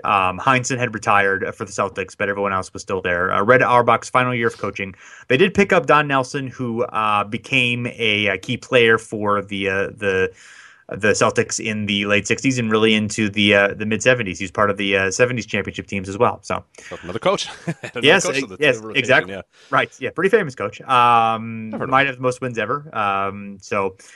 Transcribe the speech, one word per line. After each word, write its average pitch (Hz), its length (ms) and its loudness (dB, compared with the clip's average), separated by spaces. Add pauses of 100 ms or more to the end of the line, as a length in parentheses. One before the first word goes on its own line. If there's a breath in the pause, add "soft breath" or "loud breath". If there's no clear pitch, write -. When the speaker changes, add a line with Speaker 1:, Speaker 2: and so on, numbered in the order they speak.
Speaker 1:
Um, 95 360 2
Heinsohn 127 400 0
had 113 160 -4
retired, 101 480 2
uh, 85 80 -4
for - 120 -12
the 98 80 -10
Celtics, 95 460 -6
but 104 100 -2
everyone 101 260 -2
else 95 200 -4
was 95 80 -12
still 95 200 -6
there. 90 300 -2
Uh, 98 120 2
Red 127 180 6
Auerbach's 117 480 4
final 127 240 2
year 117 140 0
of - 100 -2
coaching. 98 380 -8 (320 loud breath)
They 131 100 4
did 190 160 2
pick 202 180 4
up 170 140 4
Don 147 220 4
Nelson, 135 400 -2
who, 120 380 -4
uh, 107 400 0
became 120 600 -2
a, 107 420 0
a 95 120 0
key - 180 -6
player 117 400 4
for 104 460 -2
the, 98 260 -4
uh, 98 260 0
the, 95 380 -2 (560 loud breath)
the 101 240 2
Celtics 110 440 0
in 107 280 -6
the 101 200 -2
late 104 220 0
sixties 123 320 0
and 113 100 -2
really 110 240 4
into 107 360 0
the, 104 260 4
uh, 101 180 4
the 107 120 -8
mid 107 180 -2
seventies. 120 360 2
He 98 40 -8
was 90 80 -8
part 104 180 2
of 98 60 -2
the, 98 220 0
uh, 95 120 0
seventies 123 360 -2
championship 98 420 -6
teams 98 220 -8
as 95 80 -8
well. 104 240 0
So - 240 -8 (360 loud breath)
Speaker 2:
Another 90 160 -10
coach. - 300 -2 (100)
<laughs> - 80 -20
Another 120 380 -8
Speaker 1:
Yes, 165 220 4
Speaker 2:
coach 139 160 -2
Speaker 1:
uh, - 20 -6
Speaker 2:
of 110 60 -12
the 185 100 -14
Speaker 1:
yes, 143 160 2
Speaker 2:
rotation, 110 240 -6
Speaker 1:
exactly. 123 340 0
Speaker 2:
yeah. 92 80 -10 (280 soft breath)
Speaker 1:
Right, 131 320 -2
yeah, 120 80 -6
pretty 175 200 -2
famous 185 240 0
coach. - 280 -8
Um, 113 880 2
Speaker 2:
Never 110 140 -8
heard - 20 -2
of 131 60 -6
Speaker 1:
might 135 100 4
Speaker 2:
him. 139 60 0
Speaker 1:
have 131 100 -6
the 127 60 -16
most 127 180 -2
wins 123 180 -6
ever. 143 340 -6
Um, 101 680 -4
so, 98 340 -4 (200 loud breath)